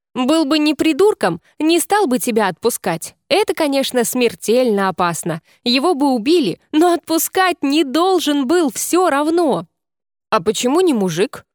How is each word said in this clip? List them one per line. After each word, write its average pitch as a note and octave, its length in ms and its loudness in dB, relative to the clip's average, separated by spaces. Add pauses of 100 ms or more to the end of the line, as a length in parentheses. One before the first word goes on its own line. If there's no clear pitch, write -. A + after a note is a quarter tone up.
(160)
«Был D4 300 2
бы D4+ 140 0
не D4+ 140 2
придурком, D4+ 680 0 (180)
не D#4+ 200 2
стал G#4 280 0
бы B3 120 0
тебя G#3+ 280 0
отпускать. - 680 -6 (120)
Это, F#4+ 260 -2
конечно, C4+ 500 -2
смертельно A3 840 0
опасно. E3+ 520 -4 (220)
Его C4+ 320 0
бы C4+ 180 0
убили, B3+ 460 0 (120)
но E4+ 220 2
отпускать F4 680 -2
не D4 200 0
должен D4 640 0
был D#4+ 240 0
все F4+ 380 0
равно». D4 580 0 (640)
«А - 120 2
почему A#3+ 400 0
не F4 120 2
мужик?» F#3 600 -2